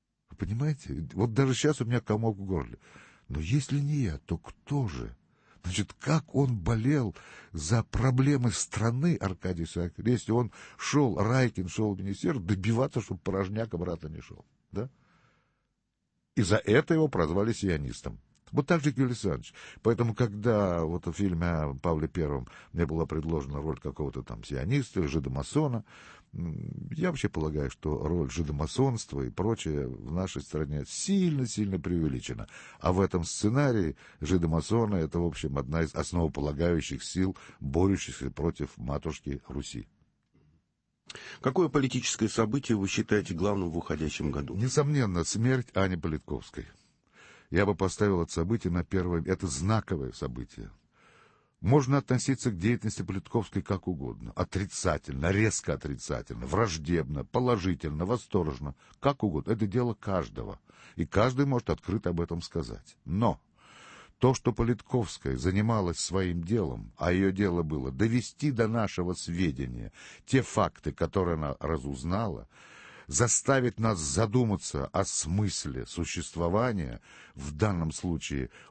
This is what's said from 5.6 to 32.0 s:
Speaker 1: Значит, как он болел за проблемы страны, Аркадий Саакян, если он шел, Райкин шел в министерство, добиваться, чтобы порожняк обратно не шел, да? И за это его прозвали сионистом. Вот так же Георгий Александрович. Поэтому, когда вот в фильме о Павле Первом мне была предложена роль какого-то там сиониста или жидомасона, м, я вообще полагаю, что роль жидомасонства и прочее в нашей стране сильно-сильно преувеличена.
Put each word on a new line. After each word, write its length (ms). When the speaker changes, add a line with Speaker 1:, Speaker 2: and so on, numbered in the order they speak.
Speaker 1:
Значит, 360
как 340
он 220
болел 580
за 320
проблемы 680
страны, 680
Аркадий 480
Саакян, 400
если 260
он 200
шел, 400
Райкин 500
шел 260
в 60
министерство, 420
добиваться, 600
чтобы 180
порожняк 540
обратно 340
не 140
шел, 240
да? 180
И 60
за 140
это 380
его 160
прозвали 420
сионистом. 720
Вот 140
так 160
же 100
Георгий 200
Александрович. 420
Поэтому, 340
когда 720
вот 200
в 60
фильме 360
о 260
Павле 340
Первом 400
мне 140
была 200
предложена 520
роль 200
какого-то 460
там 220
сиониста 560
или 60
жидомасона, 760
м, 600
я 180
вообще 180
полагаю, 420
что 380
роль 240
жидомасонства 920
и 60
прочее 580
в 260
нашей 280
стране 460
сильно-сильно 920
преувеличена. 680